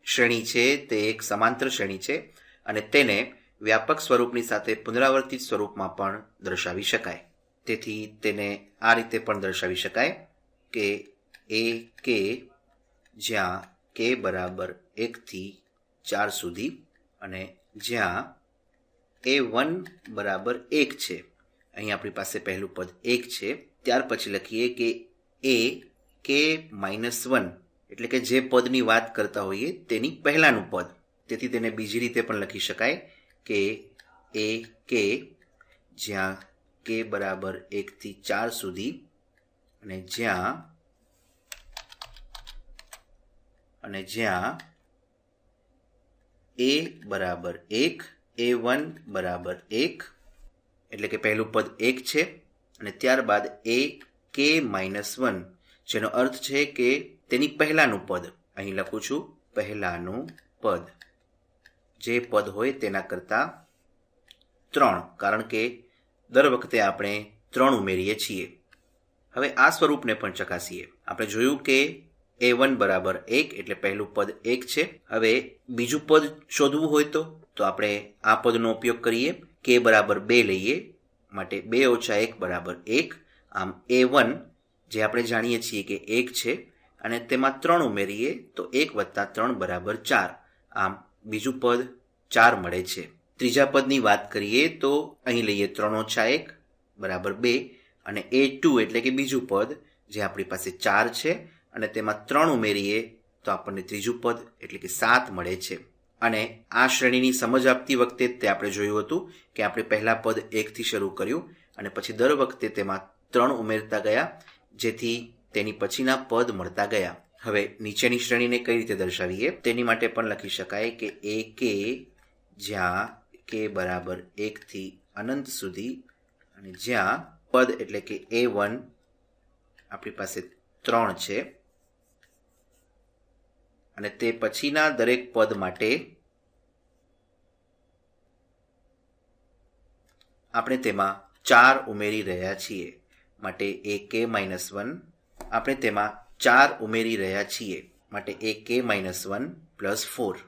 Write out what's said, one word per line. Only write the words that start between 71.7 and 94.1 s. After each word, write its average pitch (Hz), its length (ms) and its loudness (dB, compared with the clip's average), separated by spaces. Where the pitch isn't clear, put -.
એ 123 120 6
વન 135 240 4
બરાબર 95 380 2
એક, 139 240 2
એટલે 98 220 -8
પહેલું 101 380 -4
પદ 101 160 0
એક 127 200 0
છે. 151 180 -2
હવે 113 240 4
બીજું 120 380 -2
પદ 151 160 8
શોધવું 151 400 2
હોય 147 220 4
તો, 156 100 0
તો - 120 -6
આપણે 104 280 0
આ 110 180 6
પદનો 117 320 4
ઉપયોગ 117 280 0
કરીએ. 120 300 2
k - 80 -4
બરાબર 107 400 6
બે 113 240 4
લઈએ, 98 320 0
માટે 98 280 -8
બે 113 260 0
ઓછા 113 340 2
એક 113 160 0
બરાબર 87 380 -6
એક. 160 120 0
આમ, 95 180 -4
એ 127 160 6
વન, 123 240 6
જે 110 100 -2
આપણે 120 220 0
જાણીએ 117 360 0
છીએ 107 240 -6
કે 101 140 -6
એક 127 160 2
છે 123 200 -2
અને 117 180 -4
તેમાં 131 400 0
ત્રણ 170 260 4
ઉમેરીએ 104 440 -2
તો - 80 -8
એક 151 200 2
વત્તા 101 400 -2
ત્રણ 120 220 0
બરાબર 92 480 -4
ચાર. 98 260 2
આમ, 98 220 -2
બીજું 110 360 -4
પદ 120 220 2
ચાર 117 240 8
મળે 90 280 -2
છે. - 200 -8
ત્રીજા 127 320 4
પદની 131 340 4
વાત 104 260 6